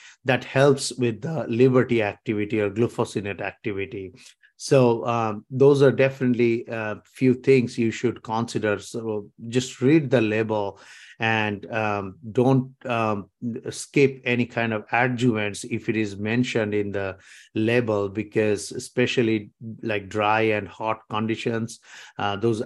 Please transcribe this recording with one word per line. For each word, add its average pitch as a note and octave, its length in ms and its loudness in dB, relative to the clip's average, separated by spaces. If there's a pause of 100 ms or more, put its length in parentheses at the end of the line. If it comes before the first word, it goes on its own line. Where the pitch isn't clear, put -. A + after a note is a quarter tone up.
(260)
that B2 180 2
helps C#3 500 4
with A#2 280 -2
the D#3+ 260 -6
Liberty A#2+ 560 4
activity G#2 560 -2
or G#2 100 0
glufosinate G#2+ 720 -2
activity. G2 720 -8 (460)
So, B2 500 4
um, A2 420 -2
those C#3 320 6
are C3+ 100 8
definitely A#2+ 760 2
a A2 360 -6
few B2+ 300 2
things B2+ 460 2
you A2+ 100 0
should A2 320 -4
consider. A2 560 -2
So G#2+ 540 -8 (160)
just B2 340 -4
read C#3 300 4
the A#2+ 100 4
label G#2+ 580 -2 (400)
and, G#2+ 520 0
um, G#2 460 -4 (140)
don't, C3 380 2 (160)
um, A2 460 -2 (400)
skip C3+ 520 0
any A#2+ 220 0
kind A#2 260 -2
of G#2+ 180 -4
adjuvants A#2 800 0
if A2+ 220 -4
it A2 80 -2
is G2+ 180 -2
mentioned A2 600 -2
in G2+ 160 -2
the G2 260 -4 (380)
label, A2 520 2
because G#2 640 -2
especially A2 760 -2 (320)
like G#2 280 -6
dry G#2+ 320 2
and G#2+ 260 0
hot A2 320 -6 (100)
conditions, A2+ 720 -4 (400)
uh, G2+ 160 -2
those A2+ 300 0